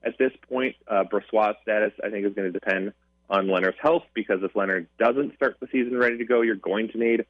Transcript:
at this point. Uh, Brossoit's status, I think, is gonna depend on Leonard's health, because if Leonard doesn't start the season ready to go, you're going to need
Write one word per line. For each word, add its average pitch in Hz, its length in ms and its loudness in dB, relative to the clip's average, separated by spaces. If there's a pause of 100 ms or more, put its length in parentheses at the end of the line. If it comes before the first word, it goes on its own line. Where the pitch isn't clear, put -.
at 117 140 -4
this 131 140 2 (180)
point. 127 260 -4 (120)
Uh, 98 160 2
Brossoit's 104 580 0
status, 107 320 0 (100)
I 104 60 -4
think, 101 160 -4
is 101 80 0
gonna 98 180 -4
depend 95 400 -4 (380)
on 98 180 2
Leonard's 92 320 0
health, 165 240 2 (120)
because 101 260 -2
if 95 140 -4
Leonard 95 320 -2 (100)
doesn't 120 380 0
start 127 240 -2
the 131 120 -10
season 123 240 -2
ready 120 220 0
to 117 80 -4
go, 120 160 2
you're 113 140 2
going 104 340 -4
to - 80 -10
need 117 320 2